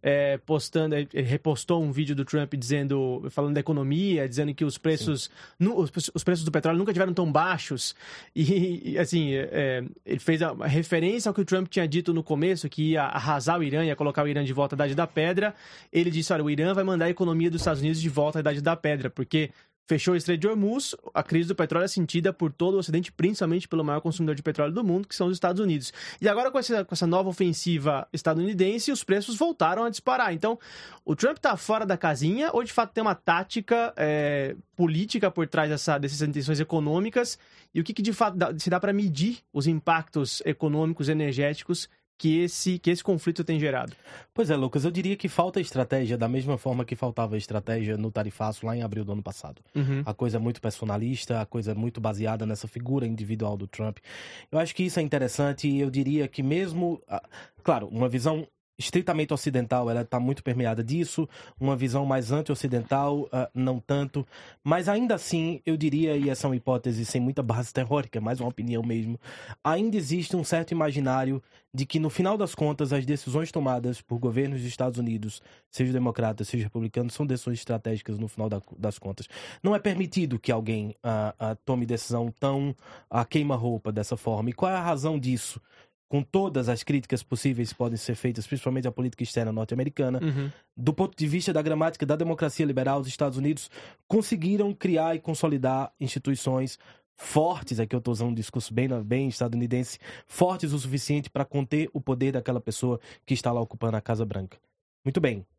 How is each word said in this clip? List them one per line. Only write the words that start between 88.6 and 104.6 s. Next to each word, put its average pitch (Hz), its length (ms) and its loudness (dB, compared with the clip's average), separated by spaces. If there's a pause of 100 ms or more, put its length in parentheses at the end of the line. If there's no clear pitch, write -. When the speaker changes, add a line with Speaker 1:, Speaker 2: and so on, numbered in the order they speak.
Speaker 2:
à - 20 0
política 127 320 -4
externa 117 300 -2
norte-americana, 127 680 -2
Speaker 1:
Uhum. 139 300 -2 (260)
Speaker 2:
do 123 160 0
ponto 190 240 -2
de 156 120 -2
vista 175 240 0
da 151 100 2
gramática 160 420 0
da 143 120 2
democracia 160 500 0
liberal, 135 320 2
os 135 80 -4
Estados 131 320 -2
Unidos 143 320 -2 (380)
conseguiram 202 680 2
criar 165 400 2
e 160 60 -4
consolidar 135 800 0
instituições 131 800 -2 (360)
fortes, - 600 0
aqui 113 160 0
eu 123 60 0
tô 123 100 -4
usando 117 200 0
um 117 40 0
discurso 110 400 -6
bem, 123 140 2 (160)
bem 131 240 0
estadunidense, 120 720 -2 (280)
fortes 180 460 2
o 151 80 0
suficiente 139 500 -2
pra 139 140 -2
conter 147 480 0
o 143 80 -4
poder 135 320 0
daquela 123 280 -2
pessoa 120 380 -2 (260)
que 135 100 0
está 120 180 0
lá 117 80 0
ocupando 113 360 -2
a 107 40 0
Casa 113 240 -2
Branca. 98 320 -6 (480)